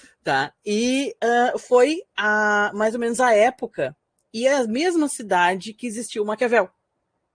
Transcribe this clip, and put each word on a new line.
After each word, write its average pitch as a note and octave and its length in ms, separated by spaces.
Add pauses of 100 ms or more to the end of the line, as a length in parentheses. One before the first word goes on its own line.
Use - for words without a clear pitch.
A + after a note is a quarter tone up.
(240)
tá? C#3 280 (140)
E, B3 560
ah, A#3+ 380
foi C4 420 (160)
a, G#3 560
mais G#3+ 220
ou A#3+ 40
menos A#3 200
a B3 160
época G#3 600 (380)
e A#3 140
a C4+ 180
mesma D4+ 420
cidade F#3+ 680
que - 100
existiu A3 380
o - 20
Maquiavel. G#3+ 460 (640)